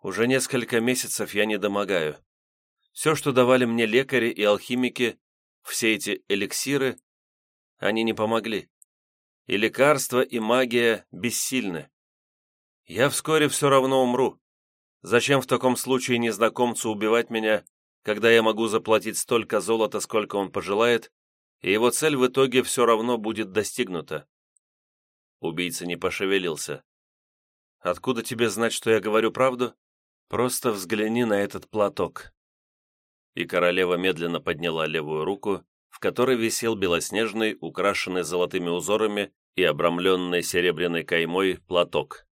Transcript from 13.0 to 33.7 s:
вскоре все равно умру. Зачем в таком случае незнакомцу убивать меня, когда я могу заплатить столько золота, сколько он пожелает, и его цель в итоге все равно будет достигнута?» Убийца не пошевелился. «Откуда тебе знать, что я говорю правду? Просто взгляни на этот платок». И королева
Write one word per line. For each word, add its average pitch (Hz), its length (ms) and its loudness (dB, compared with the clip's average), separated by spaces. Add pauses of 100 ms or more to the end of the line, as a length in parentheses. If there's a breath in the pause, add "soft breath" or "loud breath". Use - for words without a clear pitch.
вскоре 156 380 0
все - 200 0
равно 135 340 4
умру. 123 380 0 (640)
Зачем 123 380 4
в 127 60 -8
таком 127 300 2
случае 127 420 0
незнакомцу 113 720 0
убивать 110 400 0
меня, 110 340 0 (380)
когда 107 280 2
я 117 120 6
могу 110 240 2
заплатить 107 500 0
столько 113 440 0
золота, 107 400 0
сколько 104 360 -4
он 98 160 -4
пожелает, 107 580 0 (500)
и 90 120 0
его 113 180 4
цель 151 260 0
в 127 100 4
итоге 127 360 2
все 120 220 0
равно 117 320 2
будет 107 360 -6
достигнута?» 90 760 -4 (1120)
Убийца 87 460 -6
не 87 100 -4
пошевелился. 87 880 -4 (960)
«Откуда 113 440 -4
тебе 113 280 -2
знать, 113 240 -2
что - 160 -2
я 110 100 4
говорю 110 320 0
правду? 127 420 0 (540)
Просто 123 420 -2
взгляни 107 540 -2
на 104 160 2
этот 98 300 -6
платок». - 640 -4 (1000)
И 90 120 -6
королева 90 480 2